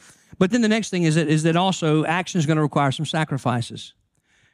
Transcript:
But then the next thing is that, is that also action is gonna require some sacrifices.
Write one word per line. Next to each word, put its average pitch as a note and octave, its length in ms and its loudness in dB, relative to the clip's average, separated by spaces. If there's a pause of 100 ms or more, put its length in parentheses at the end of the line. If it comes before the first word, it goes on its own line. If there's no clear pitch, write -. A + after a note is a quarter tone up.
(380)
But F#3+ 120 2
then A#3+ 120 2
the G#3+ 60 2
next G#3+ 200 0
thing F3+ 140 -2
is D#3+ 140 2
that, D#3+ 120 2
is D#3 140 2
that E3 140 2
also E3 500 0
action F3 320 -2
is D3 80 0
gonna D#3 160 2
require C#3+ 280 0
some D3 160 -6
sacrifices. B2 840 -4 (600)